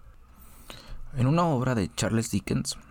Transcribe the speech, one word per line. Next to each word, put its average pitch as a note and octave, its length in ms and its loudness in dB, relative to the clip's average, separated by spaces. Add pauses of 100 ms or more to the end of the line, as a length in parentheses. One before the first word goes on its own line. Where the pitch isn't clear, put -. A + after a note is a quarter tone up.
(1160)
En B2 100 4
una E3 160 4
obra C3 320 2
de G2 180 0
Charles A2 360 0
Dickens - 480 -2 (140)